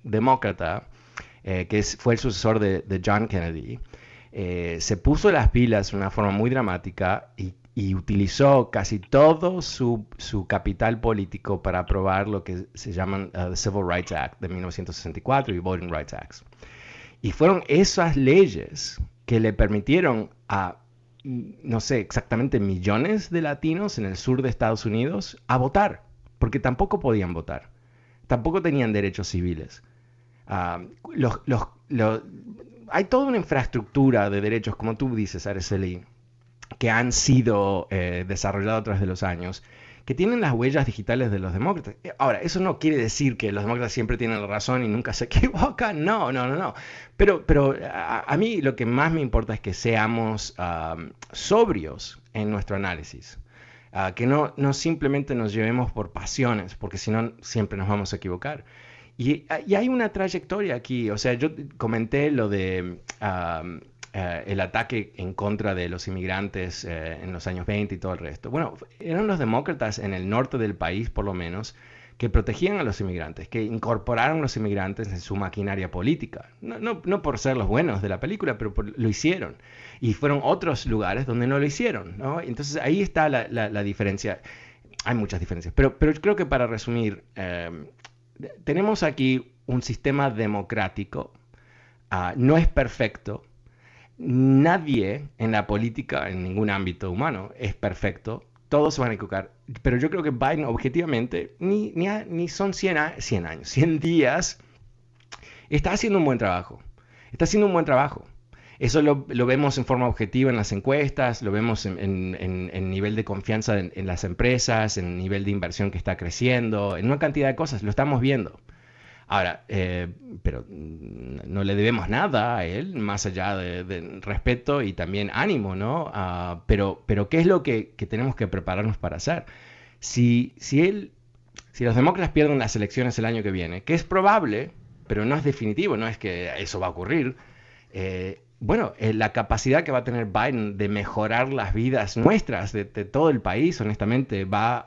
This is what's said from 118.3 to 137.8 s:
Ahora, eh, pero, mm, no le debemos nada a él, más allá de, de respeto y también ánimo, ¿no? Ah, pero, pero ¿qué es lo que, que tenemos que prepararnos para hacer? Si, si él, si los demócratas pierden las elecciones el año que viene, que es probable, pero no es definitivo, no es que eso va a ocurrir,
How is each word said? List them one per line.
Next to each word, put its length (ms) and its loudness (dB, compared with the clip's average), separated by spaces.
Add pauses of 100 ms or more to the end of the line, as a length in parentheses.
Ahora, 420 0
eh, 440 -2 (300)
pero, 260 -4
mm, 800 -12
no 180 -2
le 120 0
debemos 340 2
nada 480 2
a 80 -2
él, 300 -6
más 280 -4
allá 320 -2
de, 280 -6
de 360 -10
respeto 640 -2
y 100 -2
también 400 -4
ánimo, 420 0
¿no? 380 -2
Ah, 540 -6
pero, 400 2
pero 240 0
¿qué 80 4
es 80 6
lo 160 6
que, 340 -2
que 100 -6
tenemos 300 -2
que 120 -2
prepararnos 500 -2
para 180 -6
hacer? 300 -4 (520)
Si, 600 4
si 240 2
él, 300 0 (600)
si 120 -4
los 100 4
demócratas 380 4
pierden 260 6
las 180 0
elecciones 420 0
el 60 0
año 180 0
que 80 -2
viene, 320 -4
que 120 0
es 100 0
probable, 680 2 (340)
pero 180 0
no 120 2
es 80 -2
definitivo, 520 0
no 100 -2
es 120 -6
que 400 -6
eso 200 -8
va 100 -2
a 20 -2
ocurrir, 460 -2 (580)